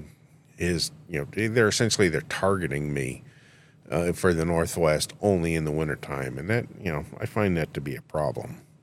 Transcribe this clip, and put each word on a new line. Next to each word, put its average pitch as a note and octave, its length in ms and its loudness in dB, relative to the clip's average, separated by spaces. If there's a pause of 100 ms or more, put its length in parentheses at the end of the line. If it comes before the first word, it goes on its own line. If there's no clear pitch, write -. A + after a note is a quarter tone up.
(580)
is, E2+ 340 -2 (180)
you D#2+ 100 -4
know, G2 280 -2
they're A2 220 4
essentially, - 380 4
they're D#2 140 0
targeting D2 720 0
me, C2 300 -4 (640)
uh, E2+ 220 2
for F2+ 220 4
the D#2+ 120 2
Northwest E2 760 2
only E2+ 340 2
in D#2+ 100 0
the D2+ 60 0
wintertime. C#2+ 680 -4
And D2+ 120 -6
that, A#2 160 0 (160)
you F2+ 100 -4
know, - 140 -4 (140)
I - 60 -4
find G2+ 320 2
that D2+ 160 -2
to D2+ 80 -6
be C#2 140 -6
a - 80 -12
problem. C2+ 580 -4 (220)